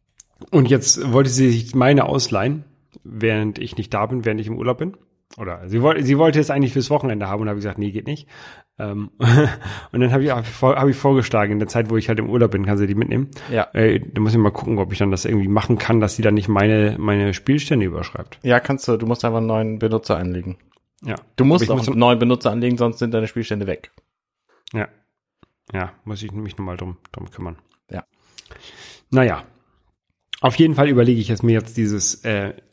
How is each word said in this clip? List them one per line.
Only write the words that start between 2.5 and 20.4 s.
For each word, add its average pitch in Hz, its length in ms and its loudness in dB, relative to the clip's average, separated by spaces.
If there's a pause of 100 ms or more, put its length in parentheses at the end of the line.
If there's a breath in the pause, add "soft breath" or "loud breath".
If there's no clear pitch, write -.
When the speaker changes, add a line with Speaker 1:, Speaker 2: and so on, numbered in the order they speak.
Speaker 1:
während 107 560 -2
ich - 160 -10
nicht - 180 -8
da 104 120 -2
bin, 120 180 -6
während 110 160 -2
ich 107 80 -8
im 113 100 -8
Urlaub 120 200 -2
bin. 190 200 -8 (400)
Oder 90 320 -10
sie 113 120 0
wollte, 151 220 2
sie 139 140 2
wollte 156 220 4
es 151 100 0
eigentlich 139 240 0
fürs 135 160 -2
Wochenende 117 380 -2
haben 104 140 -6
und 107 80 -4
habe 104 80 -6
gesagt, 101 200 -8
nee, 104 140 -4
geht 101 160 -8
nicht. 147 200 -10 (520 loud breath)
Ähm, 104 340 -8
<laughs> - 800 0
und - 80 -4
dann 123 120 4
habe 135 120 2
ich 147 80 0
auch 120 120 -4
vor-, 131 320 2
habe 139 140 2
ich 131 60 2
vorgeschlagen, 117 580 2
in 104 60 -2
der 107 80 -2
Zeit, 113 220 -2
wo 113 80 2
ich 107 100 -2
halt 110 120 0
im 110 100 -4
Urlaub 117 220 2
bin, 98 140 -2
kann 104 120 0
sie 101 100 0
die 98 80 0
mitnehmen. 117 340 -2 (220 loud breath)
Speaker 2:
Ja. 113 220 0
Speaker 1:
Äh, 110 260 4
da - 220 -6
muss 107 120 2
ich 117 60 4
mal 104 120 4
gucken, - 280 -4
ob 95 120 -2
ich 98 80 -8
dann 101 120 2
das 95 140 -4
irgendwie 101 220 0
machen 104 300 2
kann, 113 220 2
dass 107 160 0
sie 113 60 -4
dann 107 120 4
nicht 104 140 0
meine, 107 500 4
meine 101 360 0
Spielstände 139 520 0
überschreibt. 82 560 -10
Speaker 2:
Ja, 127 180 4
kannst 135 280 -4
du. 117 100 2
Du 113 80 -2
musst 117 180 -2
einfach 113 140 0
einen 113 100 -2
neuen 110 320 -2
Benutzer 110 380 -2
anlegen. 90 400 -6 (460)